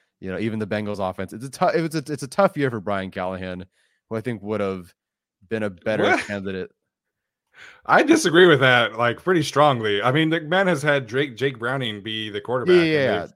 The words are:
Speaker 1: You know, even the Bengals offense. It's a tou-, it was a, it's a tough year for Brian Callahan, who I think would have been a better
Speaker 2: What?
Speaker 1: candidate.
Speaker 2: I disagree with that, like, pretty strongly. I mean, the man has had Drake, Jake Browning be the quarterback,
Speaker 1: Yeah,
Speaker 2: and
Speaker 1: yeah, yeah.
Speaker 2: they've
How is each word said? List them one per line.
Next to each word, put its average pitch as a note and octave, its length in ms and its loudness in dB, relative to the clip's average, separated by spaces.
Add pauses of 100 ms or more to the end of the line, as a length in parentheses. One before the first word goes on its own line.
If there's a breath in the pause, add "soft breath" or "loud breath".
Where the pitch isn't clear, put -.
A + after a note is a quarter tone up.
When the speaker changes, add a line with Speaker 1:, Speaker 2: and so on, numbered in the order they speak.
(200)
Speaker 1:
You F#2+ 100 -10
know, F2+ 80 -6
even A2 200 -4
the G#2+ 80 -4
Bengals G#2 340 -4
offense. F#2 320 -6
It's G#2+ 120 -12
a C#3 60 -14
tou-, F3+ 180 0
it D#3+ 140 0
was D#3+ 140 -6
a, D3+ 160 -6
it's C#3 100 -8
a C#3 60 -10
tough G3 280 0
year C#3 140 0
for A2+ 100 -6
Brian F#2+ 300 -4
Callahan, F#2 560 -8 (420)
who A2 80 -8
I A2+ 40 -4
think A2 220 -8
would G#2 180 -4
have F#2+ 340 -4 (540)
been A2 160 -4
a G#2 60 -4
better A2 340 -2
Speaker 2:
What? C4 160 2
Speaker 1:
candidate. F#2+ 500 -8 (1120 loud breath)
Speaker 2:
I F3 200 4
disagree F#3 420 6
with D3 140 6
that, A#2+ 360 4
like, A#2 260 0
pretty F3+ 200 2
strongly. A#2 600 2
I B2 100 2
mean, D#3+ 180 2
the E3 100 0
man F#3 280 0
has D3+ 140 0
had C#3+ 260 0
Drake, C3 280 -4
Jake B2 220 -4
Browning A#2 420 -4
be A2 300 -6
the G2+ 100 -6
quarterback, B2+ 340 0
Speaker 1:
Yeah, F3 80 4
Speaker 2:
and D#3+ 100 0
Speaker 1:
yeah, D3+ 80 2
yeah. A2 200 0
Speaker 2:
they've D#2+ 160 -12